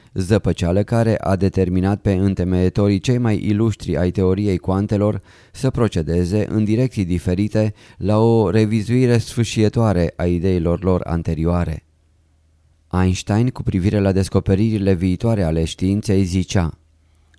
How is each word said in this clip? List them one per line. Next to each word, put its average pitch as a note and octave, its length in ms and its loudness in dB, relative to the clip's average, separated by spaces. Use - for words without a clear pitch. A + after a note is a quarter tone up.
zăpăceală F#2 680 0
care A2+ 340 0
a - 180 0
determinat F#2 680 0
pe G#2 100 0
întemeietorii F#2 880 0
cei B2 180 0
mai A2+ 260 0
iluștri G#2 540 -2
ai F2+ 140 0
teoriei F#2+ 460 0
cuantelor G2+ 640 -2
să C3 180 -4
procedeze F2+ 800 0
în G#2+ 140 0
direcții A2 420 -2
diferite F#2+ 680 -2
la G#2+ 220 0
o A2+ 300 4
revizuire A2 680 2
sfâșietoare G#2+ 1000 0
a E2+ 100 -4
ideilor F2 580 0
lor F2+ 200 2
anterioare.” E2 800 -2
Einstein, G2+ 440 0
cu - 160 -8
privire G#2 360 0
la G2 120 2
descoperirile G2 840 2
viitoare F#2+ 500 0
ale D#2+ 200 0
științei, F#2+ 600 0
zicea: F2+ 540 -2